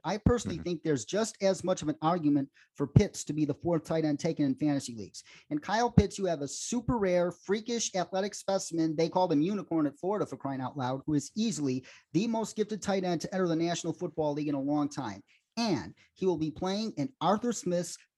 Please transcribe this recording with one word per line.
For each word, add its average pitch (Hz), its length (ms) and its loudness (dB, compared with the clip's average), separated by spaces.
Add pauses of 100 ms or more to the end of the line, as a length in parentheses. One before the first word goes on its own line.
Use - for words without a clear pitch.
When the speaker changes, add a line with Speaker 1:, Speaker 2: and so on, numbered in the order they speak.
Speaker 1:
I 175 120 -2
personally 208 420 0
Speaker 2:
Mm-hmm. - 40 -8
Speaker 1:
think 175 220 -4
there's 147 200 0
just 214 380 -2
as 190 220 2
much 185 180 0
of 151 60 -2
an 151 140 -2
argument 147 460 2 (280)
for 147 100 -2
Pitts - 380 4
to - 80 -6
be 151 120 2
the 143 100 0
fourth 165 280 0
tight 160 220 0
end 147 160 0
taken 160 240 0
in 135 100 2
fantasy 139 400 -2
leagues. 101 300 -14 (260)
And 151 100 -2
Kyle 226 300 0
Pitts, 202 300 4
you 190 60 0
have 160 160 0
a 143 40 -2
super 240 520 -4
rare, 180 340 4
freakish 220 640 -2
athletic 190 360 -2
specimen, 165 640 0
they 165 140 2
call 185 180 4
them 151 160 4
unicorn 165 460 0
at 139 100 -6
Florida 185 260 -2
for 131 120 -6
crying 135 240 -6
out 131 180 -6
loud, 131 260 -2
who 156 100 0
is 143 220 0
easily 143 480 -2 (280)
the 196 160 2
most 226 260 -2
gifted 214 260 -4
tight 196 220 0
end 180 200 0
to - 120 -8
enter 190 140 2
the 160 80 2
National 170 360 -2
Football 156 420 -2
League 151 120 -2
in 147 80 0
a 135 60 -2
long 143 280 0
time. 110 320 -8 (360)
And 170 360 0 (220)
he - 100 -4
will 180 140 2
be 156 140 -2
playing 196 460 -4
in 135 100 -2 (120)
Arthur 208 320 2
Smith's 175 460 -2 (200)